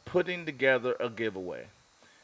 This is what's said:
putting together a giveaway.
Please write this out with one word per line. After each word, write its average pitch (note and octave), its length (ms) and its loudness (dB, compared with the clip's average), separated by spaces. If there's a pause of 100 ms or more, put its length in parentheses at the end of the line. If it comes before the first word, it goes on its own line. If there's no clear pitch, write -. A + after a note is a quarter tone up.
putting F3 420 0
together B2+ 540 2
a A#2+ 80 0
giveaway. F#2+ 580 -4 (580)